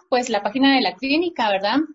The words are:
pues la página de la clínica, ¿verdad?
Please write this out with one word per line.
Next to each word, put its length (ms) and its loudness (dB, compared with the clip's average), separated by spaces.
pues 220 0
la 120 0
página 320 2
de 60 4
la 140 -2
clínica, 560 -2
¿verdad? 260 0